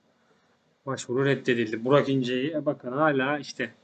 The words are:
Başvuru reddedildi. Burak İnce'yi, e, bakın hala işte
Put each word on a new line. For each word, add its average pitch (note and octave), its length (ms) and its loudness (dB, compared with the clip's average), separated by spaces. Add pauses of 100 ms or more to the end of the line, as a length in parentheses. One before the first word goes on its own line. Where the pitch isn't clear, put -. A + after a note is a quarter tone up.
(880)
Başvuru B2+ 380 -2
reddedildi. A#2 600 0
Burak C3+ 240 4
İnce'yi, C3 420 0
e, C#3 160 -6
bakın C#3 260 -4
hala C#3+ 460 2
işte B2+ 320 -8 (140)